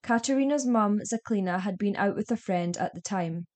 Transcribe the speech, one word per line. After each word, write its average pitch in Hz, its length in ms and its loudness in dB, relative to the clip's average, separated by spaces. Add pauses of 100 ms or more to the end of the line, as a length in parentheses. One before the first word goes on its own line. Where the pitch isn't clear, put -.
Katerina's 269 640 2
mum, 214 340 4
Zaklina, 190 600 -2
had 185 180 -4
been 202 180 0
out 202 180 2
with - 160 -4
a 226 60 0
friend 175 400 -2
at - 180 -4
the 175 60 -12
time. 170 560 -4